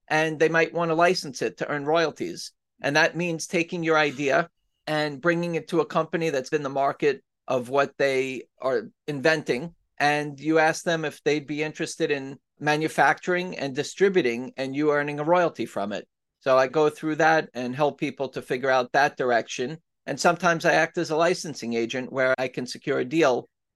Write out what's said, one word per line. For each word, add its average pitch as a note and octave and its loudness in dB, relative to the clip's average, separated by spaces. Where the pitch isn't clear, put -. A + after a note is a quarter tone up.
and D#3 0
they D#3+ 6
might E3 2
wanna E3 0
license E3+ 2
it A2+ -4
to - -6
earn C#3+ -4
royalties. C#3+ -2
And C#3+ -2
that D#3 4
means E3 -4
taking E3+ -4
your D#3+ 2
idea D3 0
and D3+ -4
bringing E3+ 0
it D#3 -6
to E3 2
a - 0
company E3 -2
that's C3 -4
in D3+ -2
the C#3 -6
market C#3 0
of B2+ -2
what C#3 0
they C3 0
are B2 -2
inventing. D3+ 0
And D3 0
you D#3 2
ask D#3+ 2
them D#3+ -2
if - -8
they'd D3+ 0
be D3+ -6
interested D#3 -4
in C#3 -4
manufacturing F3 0
and C#3 -6
distributing C3+ 0
and C3+ -6
you D3 2
earning D3 -2
a D3+ -6
royalty E3 2
from G#2 -6
it. G2 -8
So C3 4
I C3 6
go D3+ 2
through D3+ -4
that D#3+ 2
and B2 -6
help C#3+ 0
people C3+ -6
to C3 -10
figure C3 -4
out B2+ 2
that C#3+ 2
direction. B2+ -2
And C#3+ -6
sometimes E3+ 2
I D#3 4
act D#3+ 2
as D#3 -4
a D#3 0
licensing E3 -2
agent A#2 -4
where C3 2
I C3 -2
can B2+ -8
secure C3+ -4
a B2+ -2
deal C3 2